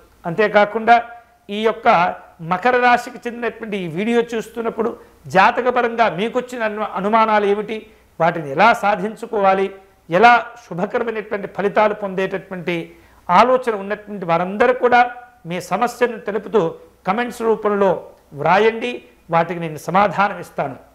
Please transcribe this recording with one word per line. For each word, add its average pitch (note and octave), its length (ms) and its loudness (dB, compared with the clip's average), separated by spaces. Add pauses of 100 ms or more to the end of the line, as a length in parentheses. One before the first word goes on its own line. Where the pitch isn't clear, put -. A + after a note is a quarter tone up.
(300)
అంతేకాకుండా G#3+ 680 2 (600)
ఈ - 100 -4
యొక్క A3 200 0 (640)
మకర A#3+ 240 2 (100)
రాశికి A#3+ 380 2
చెందినటువంటి A3+ 600 -6
ఈ F3 40 -6 (100)
వీడియో A#3 240 2 (100)
చూస్తున్నప్పుడు A3+ 580 -6 (460)
జాతకపరంగా A#3 680 2 (140)
మీకొచ్చిన A#3+ 500 -4
అను-, G#3+ 300 -6
అనుమానాలు G#3+ 520 2
ఏమిటి, G#3 260 -4 (420)
వాటిని E3 360 0
ఎలా G3+ 140 6 (140)
సాధించుకోవాలి, G3 840 0 (420)
ఎలా G#3+ 240 6 (300)
శుభకరమైనటువంటి G#3 920 -6
ఫలితాలు G#3 480 2
పొందేటటువంటి F#3 720 -4 (540)
ఆలోచన A#3+ 440 4 (100)
ఉన్నటువంటి G3+ 480 -8
వారందరూ G3 500 2
కూడా A#3+ 180 4 (500)
మీ F3 80 -6 (120)
సమస్యను A#3 480 -2 (100)
తెలుపుతూ G3+ 340 -2 (460)
కామెంట్స్ A#3 400 -4
రూపంలో G#3 440 2 (480)
వ్రాయండి, A3 520 2 (420)
వాటికి E3+ 320 0
నేను D3+ 220 -10
సమాధానం F#3 580 0
ఇస్తాను. C#3 300 -8 (200)